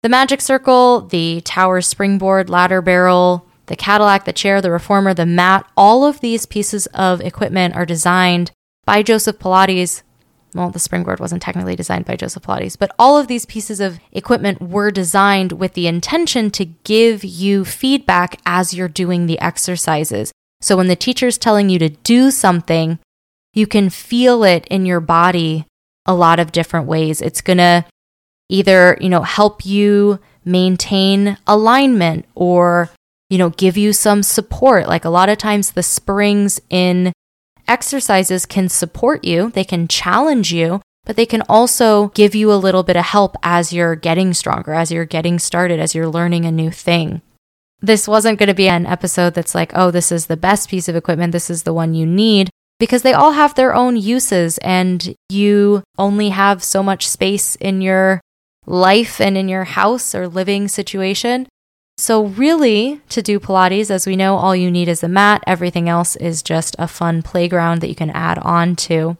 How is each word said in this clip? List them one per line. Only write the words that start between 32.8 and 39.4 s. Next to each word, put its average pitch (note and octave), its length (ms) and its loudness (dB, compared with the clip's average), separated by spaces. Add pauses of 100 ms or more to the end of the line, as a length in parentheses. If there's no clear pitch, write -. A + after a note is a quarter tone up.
you F#3+ 80 -2
know, F3+ 140 2
give F#3 260 0
you G#3 160 2
some G#3 300 2
support. A3 680 0
Like, E3 160 -2
a E3 60 -2
lot F#3 180 4
of G#3 80 2
times G#3 360 -2
the F#3 100 -2
springs G3+ 760 0 (120)
in F3+ 420 0 (560)
exercises G#3 800 -2
can F#3 240 -2
support - 520 -2
you, F3 280 -2